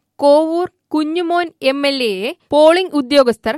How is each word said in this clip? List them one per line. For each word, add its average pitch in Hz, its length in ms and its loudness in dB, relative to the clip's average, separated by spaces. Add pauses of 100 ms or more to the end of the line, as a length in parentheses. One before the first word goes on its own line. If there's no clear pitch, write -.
(160)
കോവൂർ 320 500 2 (220)
കുഞ്ഞുമോൻ 339 580 -2 (160)
എം 269 240 -2
എൽ 277 160 -2
എയെ 208 280 -4 (200)
പോളിംഗ് 320 440 2
ഉദ്യോഗസ്ഥർ 254 640 0